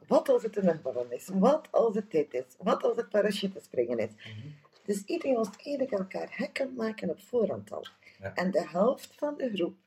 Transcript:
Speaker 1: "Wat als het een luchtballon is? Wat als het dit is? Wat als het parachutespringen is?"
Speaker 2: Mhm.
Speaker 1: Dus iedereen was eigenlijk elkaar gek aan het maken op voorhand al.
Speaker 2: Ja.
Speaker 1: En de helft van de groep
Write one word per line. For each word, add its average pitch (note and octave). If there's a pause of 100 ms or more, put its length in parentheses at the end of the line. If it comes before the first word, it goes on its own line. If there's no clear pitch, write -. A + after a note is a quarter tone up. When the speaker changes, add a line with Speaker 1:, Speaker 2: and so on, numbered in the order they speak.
Speaker 1:
"Wat C#4+
als B3
het G#3
een G3+
luchtballon C3
is? -
Wat G#3+
als G#3+
het G#3+
dit D3+
is? B2+
Wat F#3
als A#3
het A#3
parachutespringen F#3+
is?" G#2+
Speaker 2:
Mhm. A2+ (380)
Speaker 1:
Dus G3+
iedereen D4
was A3
eigenlijk C4+
elkaar F#3+
gek -
aan C4
het C4
maken A3
op D#3
voorhand D#3+
al. D#2 (340)
Speaker 2:
Ja. F#2+
Speaker 1:
En F#3
de F3
helft G#3
van D4
de B3+
groep F3